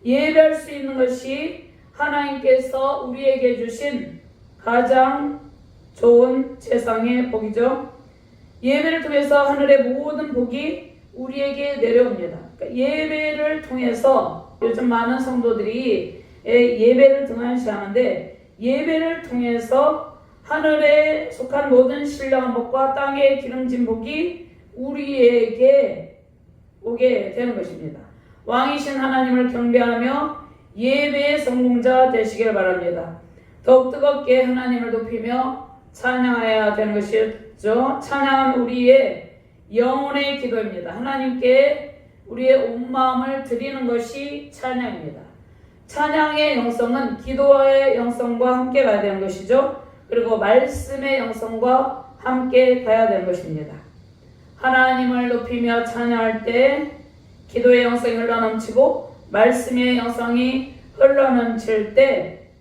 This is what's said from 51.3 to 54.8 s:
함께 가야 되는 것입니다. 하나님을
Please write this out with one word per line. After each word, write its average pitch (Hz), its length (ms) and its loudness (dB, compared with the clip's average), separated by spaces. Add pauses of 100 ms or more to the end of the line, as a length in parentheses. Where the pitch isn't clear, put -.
함께 254 640 2
가야 226 240 2
되는 190 180 -2
것입니다. 160 480 -6 (840)
하나님을 254 720 2